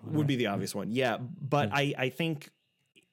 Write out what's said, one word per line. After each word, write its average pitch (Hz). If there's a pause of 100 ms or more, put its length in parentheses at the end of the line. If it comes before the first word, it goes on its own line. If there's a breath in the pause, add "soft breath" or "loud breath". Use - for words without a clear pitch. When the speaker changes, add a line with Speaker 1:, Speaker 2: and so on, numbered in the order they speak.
Speaker 1:
one, 110
Speaker 2:
would 151
be 143
Speaker 1:
right? 123
Speaker 2:
the 113
obvious 101
one. 98
Yeah. 120
But 127
Speaker 1:
Yeah. 104
Speaker 2:
I, 143
I 131
think 160 (640)